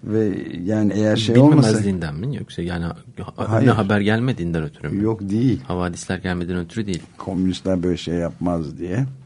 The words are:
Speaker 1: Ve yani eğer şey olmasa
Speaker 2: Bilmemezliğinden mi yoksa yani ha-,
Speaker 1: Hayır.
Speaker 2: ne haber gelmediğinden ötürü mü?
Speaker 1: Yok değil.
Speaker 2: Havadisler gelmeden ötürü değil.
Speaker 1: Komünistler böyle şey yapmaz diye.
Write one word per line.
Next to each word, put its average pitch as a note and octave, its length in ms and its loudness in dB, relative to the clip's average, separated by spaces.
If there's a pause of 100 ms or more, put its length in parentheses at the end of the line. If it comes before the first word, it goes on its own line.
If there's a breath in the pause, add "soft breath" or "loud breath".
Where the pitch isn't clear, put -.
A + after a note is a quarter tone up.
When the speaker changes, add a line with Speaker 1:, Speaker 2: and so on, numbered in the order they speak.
Speaker 1:
Ve G#2+ 340 0 (260)
yani G#2+ 320 0
eğer G#2+ 220 2
şey A2 200 4
olmasa D3 200 8
Speaker 2:
Bilmemezliğinden G2 580 2
mi B2 200 -6
yoksa - 260 -10
yani F2 240 -4
ha-, - 500 -10
Speaker 1:
Hayır. A2+ 320 2
Speaker 2:
ne A#2+ 40 8
haber G#2 280 2
gelmediğinden G#2+ 640 0
ötürü D2+ 260 -8
mü? G2 140 -2
Speaker 1:
Yok G2+ 260 -2
değil. A2+ 340 2
Speaker 2:
Havadisler F2+ 540 -4
gelmeden F2+ 400 -4
ötürü F2+ 280 -6
değil. F2+ 180 -6 (140)
Speaker 1:
Komünistler F#2 680 -2
böyle F2 140 0
şey D#2+ 180 -6
yapmaz E2+ 600 -4
diye. F#2 280 -4 (200)